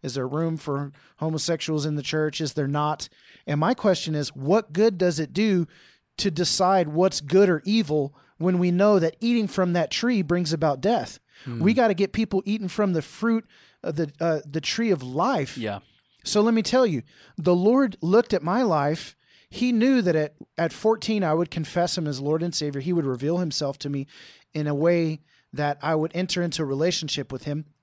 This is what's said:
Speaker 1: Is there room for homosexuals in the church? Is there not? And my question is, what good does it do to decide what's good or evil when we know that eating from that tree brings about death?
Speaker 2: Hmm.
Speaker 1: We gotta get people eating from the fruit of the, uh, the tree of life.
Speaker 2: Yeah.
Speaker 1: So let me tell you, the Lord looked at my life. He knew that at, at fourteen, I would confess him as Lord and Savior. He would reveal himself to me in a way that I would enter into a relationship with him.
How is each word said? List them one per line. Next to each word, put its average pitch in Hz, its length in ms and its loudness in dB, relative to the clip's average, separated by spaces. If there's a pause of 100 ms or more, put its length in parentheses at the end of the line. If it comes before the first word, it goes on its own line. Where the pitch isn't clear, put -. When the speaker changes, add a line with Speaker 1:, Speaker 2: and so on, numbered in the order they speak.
Speaker 1:
Is 131 120 -8
there 131 120 -4
room 160 300 -2
for 143 340 -6 (260)
homosexuals 156 680 -2
in 151 100 -2
the 143 80 -4
church? 156 380 -2
Is 147 120 -4
there 143 140 -2
not? 151 400 -2 (380)
And 147 140 -2
my 180 140 2
question 180 400 0
is, 147 220 -4
what 151 380 0
good 202 240 2
does 170 220 2
it 151 140 -4
do 185 340 2 (500)
to 202 120 0
decide 180 600 2
what's 175 320 2
good 180 260 4
or 165 160 2
evil 151 500 0 (260)
when 180 200 2
we 180 120 4
know 196 280 4
that 160 220 0
eating 233 260 2
from 180 240 0
that 170 180 0
tree 233 320 0
brings 170 300 0
about 147 300 0
death? 202 380 0 (260)
Speaker 2:
Hmm. 117 180 -6
Speaker 1:
We 208 100 4
gotta 220 200 4
get 190 180 0
people 202 340 -2
eating 208 220 -4
from 196 240 0
the 165 100 0
fruit 220 440 -2 (380)
of 160 120 -4
the, 151 240 -2
uh, 165 200 0 (100)
the 151 100 -4
tree 226 300 -2
of 156 140 0
life. 156 520 -2
Speaker 2:
Yeah. 104 240 -6 (440)
Speaker 1:
So - 180 0
let 226 140 4
me 220 80 2
tell 254 220 2
you, 151 180 -2 (340)
the 180 180 4
Lord 220 460 4
looked 208 320 2
at 175 80 0
my 190 220 0
life. 156 520 0 (360)
He 247 200 -2
knew 240 300 4
that 175 140 2
at, 151 180 -2 (240)
at 165 160 -2
fourteen, 214 500 0
I 156 120 2
would 170 160 -2
confess 170 440 -2
him 160 120 -4
as 135 120 -4
Lord 151 220 -2
and 170 140 -4
Savior. 143 260 -4
He 160 100 -4
would 165 140 0
reveal 135 320 -2
himself 147 420 -4
to 143 100 -8
me 143 180 -6 (460)
in 151 120 -4
a 147 80 -2
way 160 480 2 (320)
that 147 300 -2
I 156 100 0
would 156 220 0
enter 180 260 -2
into 165 220 -2
a - 20 -2
relationship 147 680 -2
with 131 120 -10
him. 147 220 -6 (180)